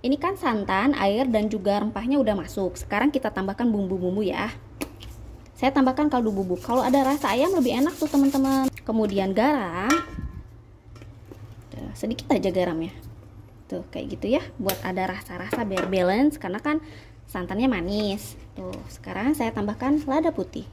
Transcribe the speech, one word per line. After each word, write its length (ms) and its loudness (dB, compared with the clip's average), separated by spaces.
Ini 160 2
kan 160 0
santan, 640 2
air, 320 2
dan 160 2
juga 320 0
rempahnya 400 0
udah 160 4
masuk. 400 -4
Sekarang 400 0
kita 160 0
tambahkan 400 -2
bumbu-bumbu 560 0
ya. 240 -2
Saya 160 2
tambahkan 400 4
kaldu 240 2
bubuk. 240 0
Kalau 240 2
ada 240 4
rasa 240 2
ayam 240 2
lebih 240 4
enak 160 2
tuh 160 -2
teman-teman. 560 4
Kemudian 480 2
garam. 640 2
Tuh, 240 -10
sedikit 400 -2
aja 160 2
garamnya. 400 0
Tuh, 240 -8
kayak 240 -8
gitu 160 -6
ya. 80 2
Buat 240 -2
ada 240 -2
rasa-rasa 560 -6
biar 240 0
balance, 480 4
karena 240 -6
kan 240 0
santannya 400 0
manis. 640 -2
Tuh, 160 -8
sekarang 480 -2
saya 160 0
tambahkan 560 0
lada 240 2
putih. 380 -6